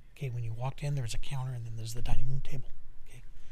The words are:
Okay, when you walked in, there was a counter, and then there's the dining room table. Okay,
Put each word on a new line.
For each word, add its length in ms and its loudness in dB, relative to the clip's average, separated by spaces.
Okay, 140 -10
when 140 -8
you 100 -6
walked 300 -8
in, 120 -6
there 80 -6
was 100 -8
a 60 -2
counter, 340 -2
and 120 -10
then 100 -10
there's 180 -10
the 100 -2
dining 260 8
room 120 4
table. 280 2
Okay, 160 -14